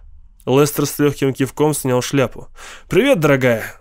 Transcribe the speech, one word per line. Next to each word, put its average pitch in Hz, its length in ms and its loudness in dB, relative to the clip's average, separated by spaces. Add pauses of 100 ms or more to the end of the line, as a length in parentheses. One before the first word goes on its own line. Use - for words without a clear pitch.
(460)
Лестер 143 400 2
с - 140 -8
легким 139 340 0
кивком 147 400 -2
снял 123 280 -2
шляпу. - 480 -4 (400)
«Привет, 240 320 2
дорогая! 131 420 2 (180)